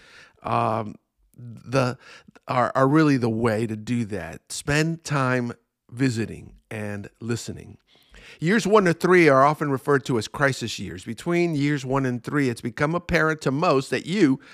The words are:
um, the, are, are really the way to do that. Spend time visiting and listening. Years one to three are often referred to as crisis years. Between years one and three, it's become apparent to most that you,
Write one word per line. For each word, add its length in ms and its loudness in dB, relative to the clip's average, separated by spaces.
um, 520 -2
the, 640 -4
are, 280 0
are 140 4
really 280 6
the 140 0
way 360 0
to 100 -6
do 300 -4
that. 460 -10
Spend 520 -2
time 480 -2
visiting 640 -4
and 380 -10
listening. 580 -10
Years 260 0
one 180 4
to 100 4
three 340 6
are 160 8
often 260 2
referred 360 0
to 120 0
as 100 -4
crisis 500 -2
years. 260 -10
Between 500 -2
years 300 0
one 220 0
and 160 -4
three, 260 -2
it's 120 -4
become 340 -2
apparent 480 0
to 80 0
most 400 0
that 160 -4
you, 340 2